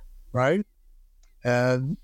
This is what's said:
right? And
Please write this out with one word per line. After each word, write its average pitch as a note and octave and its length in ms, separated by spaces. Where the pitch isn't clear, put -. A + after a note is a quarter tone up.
right? C#3+ 320
And B2+ 600